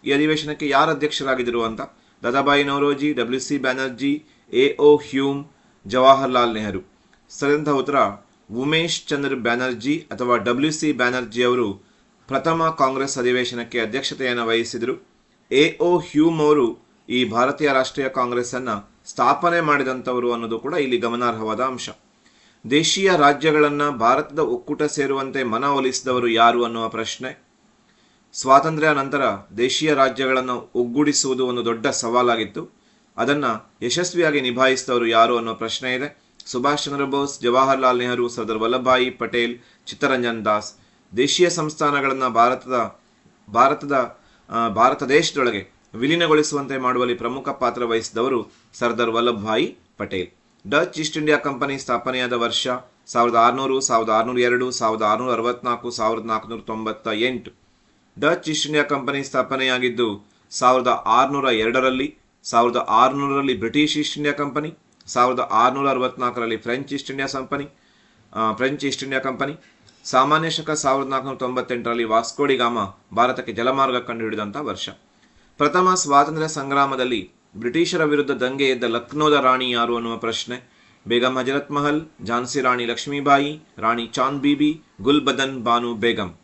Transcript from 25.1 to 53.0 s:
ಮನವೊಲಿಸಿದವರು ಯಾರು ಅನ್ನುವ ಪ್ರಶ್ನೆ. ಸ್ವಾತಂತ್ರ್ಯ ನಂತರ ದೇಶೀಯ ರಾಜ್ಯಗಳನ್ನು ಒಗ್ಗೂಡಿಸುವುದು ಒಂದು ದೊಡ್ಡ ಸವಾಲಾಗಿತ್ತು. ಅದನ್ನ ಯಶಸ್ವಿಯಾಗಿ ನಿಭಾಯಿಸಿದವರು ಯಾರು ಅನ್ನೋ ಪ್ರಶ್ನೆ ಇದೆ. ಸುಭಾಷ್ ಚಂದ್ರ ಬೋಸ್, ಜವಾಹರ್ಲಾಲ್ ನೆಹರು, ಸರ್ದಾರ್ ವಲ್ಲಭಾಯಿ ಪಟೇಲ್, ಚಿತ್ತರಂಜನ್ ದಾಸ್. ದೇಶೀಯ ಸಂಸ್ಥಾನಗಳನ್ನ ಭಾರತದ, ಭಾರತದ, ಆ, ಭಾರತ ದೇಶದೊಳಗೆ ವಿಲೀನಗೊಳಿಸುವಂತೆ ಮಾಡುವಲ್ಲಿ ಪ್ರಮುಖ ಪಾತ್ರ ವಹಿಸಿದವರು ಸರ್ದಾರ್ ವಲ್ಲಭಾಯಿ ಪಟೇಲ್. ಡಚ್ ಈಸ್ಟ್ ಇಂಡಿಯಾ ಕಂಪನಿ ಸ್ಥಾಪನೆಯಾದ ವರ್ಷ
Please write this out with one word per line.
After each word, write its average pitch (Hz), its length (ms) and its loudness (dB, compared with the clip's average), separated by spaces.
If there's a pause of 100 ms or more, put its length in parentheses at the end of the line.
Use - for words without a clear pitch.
ಮನವೊಲಿಸಿದವರು 127 840 0
ಯಾರು 117 360 6
ಅನ್ನುವ 117 260 -4
ಪ್ರಶ್ನೆ. 113 540 -10 (880)
ಸ್ವಾತಂತ್ರ್ಯ 147 600 4
ನಂತರ 139 280 -2 (360)
ದೇಶೀಯ 131 360 0
ರಾಜ್ಯಗಳನ್ನು 127 840 0
ಒಗ್ಗೂಡಿಸುವುದು 131 720 0
ಒಂದು 123 180 -2
ದೊಡ್ಡ 113 220 -2
ಸವಾಲಾಗಿತ್ತು. 120 800 0 (480)
ಅದನ್ನ 139 280 0 (360)
ಯಶಸ್ವಿಯಾಗಿ 156 600 0
ನಿಭಾಯಿಸಿದವರು 127 680 2
ಯಾರು 117 300 4
ಅನ್ನೋ 117 160 -4
ಪ್ರಶ್ನೆ 113 420 -6
ಇದೆ. 143 280 -8 (220)
ಸುಭಾಷ್ 143 380 -2
ಚಂದ್ರ 143 200 -4
ಬೋಸ್, 139 380 -4
ಜವಾಹರ್ಲಾಲ್ 131 560 4
ನೆಹರು, 123 320 0
ಸರ್ದಾರ್ 113 280 -4
ವಲ್ಲಭಾಯಿ 127 520 2
ಪಟೇಲ್, 120 500 -2 (260)
ಚಿತ್ತರಂಜನ್ 120 600 -2
ದಾಸ್. 107 280 0 (440)
ದೇಶೀಯ 147 320 4
ಸಂಸ್ಥಾನಗಳನ್ನ 143 800 -2
ಭಾರತದ, 120 720 0 (540)
ಭಾರತದ, 139 640 2 (320)
ಆ, 117 180 -2
ಭಾರತ 120 360 2
ದೇಶದೊಳಗೆ 131 680 0 (220)
ವಿಲೀನಗೊಳಿಸುವಂತೆ 147 840 0
ಮಾಡುವಲ್ಲಿ 123 360 0
ಪ್ರಮುಖ 120 360 -6
ಪಾತ್ರ 120 360 -2
ವಹಿಸಿದವರು 113 640 -2 (220)
ಸರ್ದಾರ್ 117 360 -2
ವಲ್ಲಭಾಯಿ 113 680 -2 (200)
ಪಟೇಲ್. 95 300 -6 (440)
ಡಚ್ 151 280 -2
ಈಸ್ಟ್ 156 180 -6
ಇಂಡಿಯಾ 151 200 2
ಕಂಪನಿ 135 400 -4
ಸ್ಥಾಪನೆಯಾದ 127 560 -4
ವರ್ಷ 117 340 -2 (400)